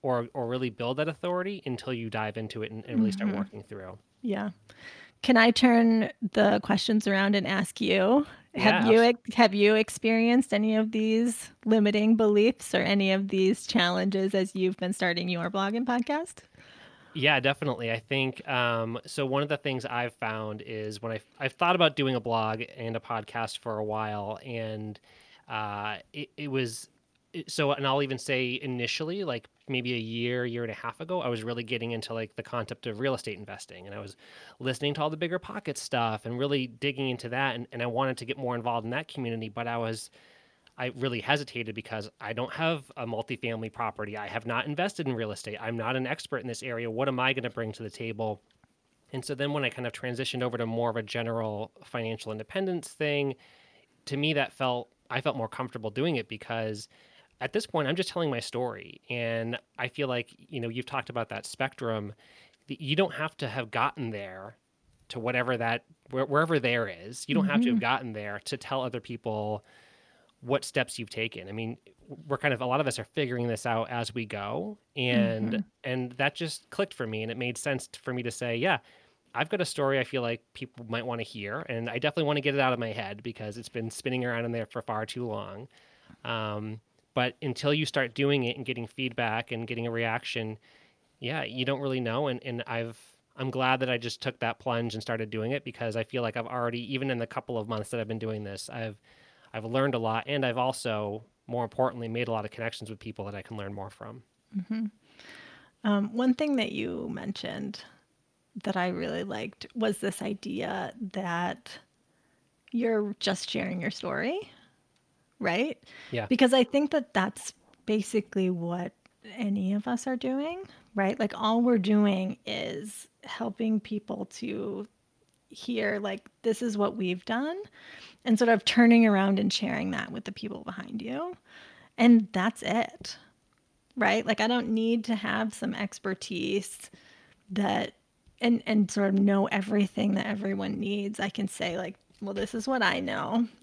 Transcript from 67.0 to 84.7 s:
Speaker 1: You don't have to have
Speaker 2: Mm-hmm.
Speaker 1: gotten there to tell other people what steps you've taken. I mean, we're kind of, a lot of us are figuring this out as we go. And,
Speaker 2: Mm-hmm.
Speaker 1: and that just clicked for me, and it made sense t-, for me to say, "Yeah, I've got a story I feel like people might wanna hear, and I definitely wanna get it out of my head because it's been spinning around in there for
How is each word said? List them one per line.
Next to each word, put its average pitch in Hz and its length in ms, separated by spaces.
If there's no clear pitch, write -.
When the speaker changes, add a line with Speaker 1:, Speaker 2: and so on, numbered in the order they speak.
Speaker 1:
You 131 60
don't 196 140
have 175 140
to 123 60
have 240 80
Speaker 2:
Mm-hmm. 208 40
Speaker 1:
gotten 123 340
there 104 320
to 143 100
tell 135 260
other 123 180
people 107 600
what 135 220
steps - 340
you've 113 120
taken. 110 400
I - 20
mean, 113 240
we're 143 120
kind 143 160
of, 117 80
a 127 40
lot 127 140
of 147 60
us 123 120
are 117 60
figuring 123 420
this 117 200
out 113 240
as 117 240
we 117 100
go. 110 540
And, 113 540
Speaker 2:
Mm-hmm. 110 100
Speaker 1:
and 127 280
that 135 220
just - 360
clicked - 240
for 120 120
me, 110 160
and 110 80
it 117 60
made 123 220
sense 135 300
t-, - 140
for 127 120
me 123 80
to 117 80
say, 120 260
"Yeah, 139 220
I've 151 160
got 202 100
a 175 60
story 139 320
I 127 60
feel 131 180
like 117 200
people 120 340
might 117 160
wanna 117 200
hear, 107 440
and 117 220
I 117 80
definitely 151 260
wanna 147 160
get 139 140
it 139 60
out 131 120
of 123 60
my 117 100
head 104 340
because 107 360
it's 117 100
been 113 220
spinning 127 340
around 120 220
in 117 60
there 117 120
for 117 160